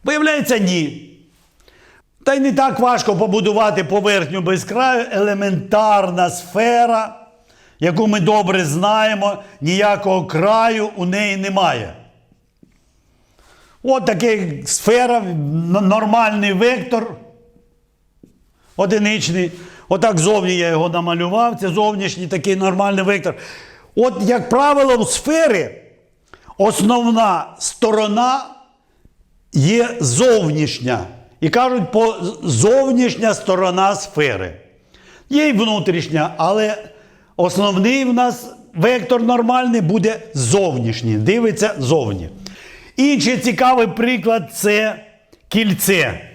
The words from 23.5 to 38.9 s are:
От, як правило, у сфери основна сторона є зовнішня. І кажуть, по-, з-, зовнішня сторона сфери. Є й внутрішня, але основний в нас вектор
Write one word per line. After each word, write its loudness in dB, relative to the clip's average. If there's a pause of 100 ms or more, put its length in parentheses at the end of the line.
От, 2
як 0
правило, 4
у 0
сфери -2 (760)
основна 0
сторона 0 (1080)
є 2 (100)
зовнішня. 0 (420)
І 0
кажуть, 0
по-, 2
з-, -8
зовнішня 2
сторона 0
сфери. -4 (760)
Є 2
й 2
внутрішня, -2
але 0 (580)
основний 2
в 0
нас -2 (220)
вектор 0